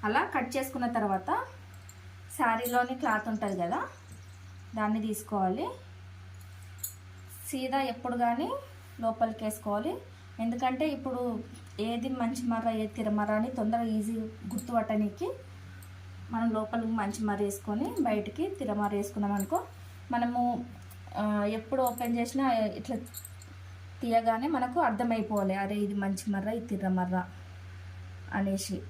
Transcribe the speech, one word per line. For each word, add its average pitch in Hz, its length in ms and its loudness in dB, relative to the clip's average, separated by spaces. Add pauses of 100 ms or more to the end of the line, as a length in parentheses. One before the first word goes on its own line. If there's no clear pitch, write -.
అలా 247 140 4 (140)
కట్ 247 200 0
చేసుకున్న 262 320 0 (120)
తర్వాత 196 300 2 (1080)
శారీలోని 240 640 4
క్లాత్ 214 300 2
ఉంటుంది 202 320 0
కదా, 196 160 2 (1000)
దాన్ని 214 300 2
తీసుకోవాలి. 208 580 0 (1800)
సీదా 262 300 0 (140)
ఎప్పుడు 240 300 -2
కానీ 240 240 4 (560)
లోపలికి 226 420 2
వేసుకోవాలి, 214 480 0 (500)
ఎందుకంటే 254 420 2 (100)
ఇప్పుడు 262 260 -2 (680)
ఏది 233 220 0 (120)
మంచి 233 300 0
మర్ర, 226 160 2 (140)
ఏది 214 180 -2
తిరమర్ర 208 400 2
అని 240 180 2
తొందరగా 226 400 2
ఈజీ 214 160 0 (380)
గుర్తుపట్టడానికి 220 760 0 (1040)
మనం 226 140 2 (100)
లోపలికి 226 440 0
మంచి 202 280 0
మర్ర 202 180 2
వేసుకొని 214 400 0 (200)
బయటికి 214 360 0 (160)
తిరమర్ర 208 400 2
వేసుకున్నాం 202 400 0
అనుకో, 302 200 2 (540)
మనము, 240 280 2 (800)
ఆ, - 20 2 (340)
ఎప్పుడు 254 320 0
ఓపెన్ 240 300 0
చేసినా 262 260 2 (340)
ఇట్లా 220 180 -2 (1040)
తీయగానే 226 540 4
మనకు 247 220 2 (100)
అర్థమైపోవాలి, 214 760 4
అరే 202 120 0 (100)
ఇది 202 200 0
మంచి 196 200 0 (100)
మర్ర, 196 140 0 (100)
ఇది 226 140 -6
తిరమర్ర 185 440 2 (1200)
అనేసి. 196 380 0 (120)